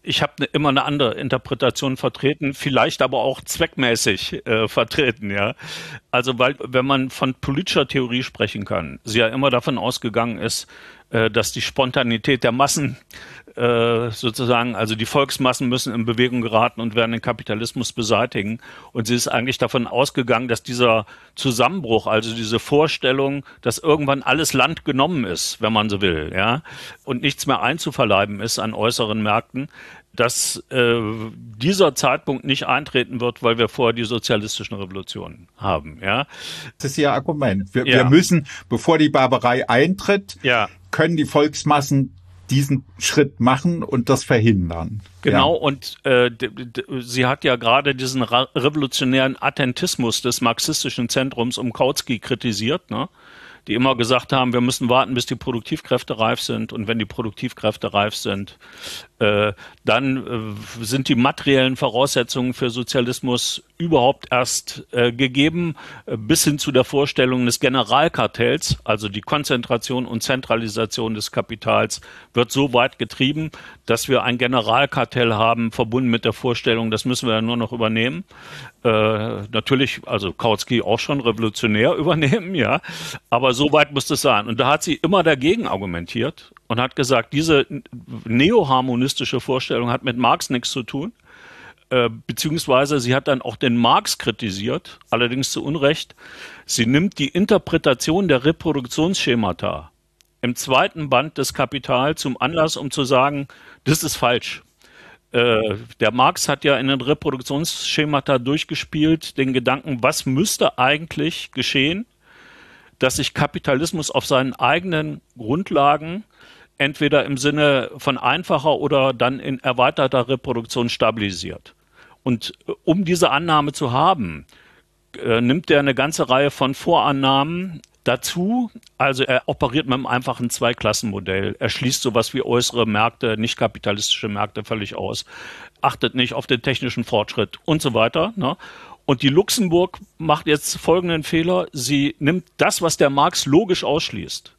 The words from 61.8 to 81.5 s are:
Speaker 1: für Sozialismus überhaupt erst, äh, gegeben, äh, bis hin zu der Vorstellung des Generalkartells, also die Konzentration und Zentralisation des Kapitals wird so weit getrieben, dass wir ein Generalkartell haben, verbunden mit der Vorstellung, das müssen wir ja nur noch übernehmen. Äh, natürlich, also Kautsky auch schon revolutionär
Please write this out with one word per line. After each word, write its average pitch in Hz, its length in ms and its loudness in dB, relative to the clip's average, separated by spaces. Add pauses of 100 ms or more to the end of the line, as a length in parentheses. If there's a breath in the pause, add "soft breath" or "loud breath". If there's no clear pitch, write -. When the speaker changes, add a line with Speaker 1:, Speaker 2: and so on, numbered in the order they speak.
Speaker 1:
für 127 160 -2
Sozialismus 123 920 -2 (160)
überhaupt 143 540 2
erst, - 600 -4
äh, 123 200 2
gegeben, 143 640 0 (300 loud breath)
äh, - 100 -6
bis 110 300 0
hin 147 140 2
zu 147 120 -4
der 131 140 4
Vorstellung 127 600 0
des 117 140 0
Generalkartells, 123 1300 0
also 107 240 -2
die 101 120 -8
Konzentration 127 840 -2
und 113 180 -6
Zentralisation 113 920 -2
des 104 180 -8
Kapitals 110 680 0 (340 loud breath)
wird 120 200 0
so 135 200 2
weit 123 260 2
getrieben, 143 520 -2 (340 loud breath)
dass 113 220 0
wir 120 160 2
ein 120 140 0
Generalkartell 120 960 2
haben, 117 400 0
verbunden 120 360 0
mit 117 140 0
der 113 100 0
Vorstellung, 117 560 -2
das 107 140 -2
müssen 123 240 -2
wir 110 80 2
ja 110 60 0
nur 117 160 -2
noch 117 160 -4
übernehmen. 117 500 -2 (600 loud breath)
Äh, 110 580 0 (100)
natürlich, 131 540 0
also 101 260 -4
Kautsky 113 500 0
auch 110 180 0
schon 143 200 -2
revolutionär 113 760 0